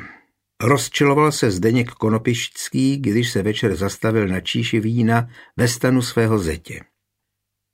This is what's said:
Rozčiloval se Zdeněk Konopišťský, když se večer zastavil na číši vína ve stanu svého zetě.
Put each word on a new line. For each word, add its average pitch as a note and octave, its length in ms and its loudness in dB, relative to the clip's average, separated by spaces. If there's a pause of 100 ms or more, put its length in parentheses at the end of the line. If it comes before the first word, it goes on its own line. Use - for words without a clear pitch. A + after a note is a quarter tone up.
(640)
Rozčiloval C#3+ 680 2
se C3+ 180 0
Zdeněk A2+ 400 0
Konopišťský, A#2+ 1040 -2
když A#2+ 340 0
se G2+ 120 -2
večer G#2 340 0
zastavil G2+ 520 -2
na F#2 120 -2
číši A#2 400 -2
vína A#2 480 0 (280)
ve A#2+ 120 2
stanu B2+ 340 0
svého A2+ 360 0
zetě. D#2+ 460 -6 (880)